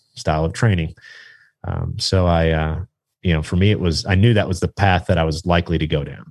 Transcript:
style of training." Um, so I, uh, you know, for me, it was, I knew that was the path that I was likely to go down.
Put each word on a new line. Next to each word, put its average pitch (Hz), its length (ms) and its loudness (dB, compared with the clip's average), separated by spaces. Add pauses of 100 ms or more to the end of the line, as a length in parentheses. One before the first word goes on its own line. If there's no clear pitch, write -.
(140)
style 78 300 -2
of 82 80 -2
training." 90 420 0 (720)
Um, 87 320 -6
so 92 280 0
I, 82 240 2
uh, 78 340 -2 (380)
you 90 100 2
know, 78 100 0
for - 140 -4
me, 98 140 4
it 104 100 0
was, 85 240 -2
I 98 120 0
knew 110 180 4
that 98 140 0
was 87 120 -4
the 87 80 -2
path 90 380 0
that 90 100 2
I 80 80 2
was 78 220 -4
likely 87 320 2
to 78 80 2
go 76 180 -4
down. - 260 -14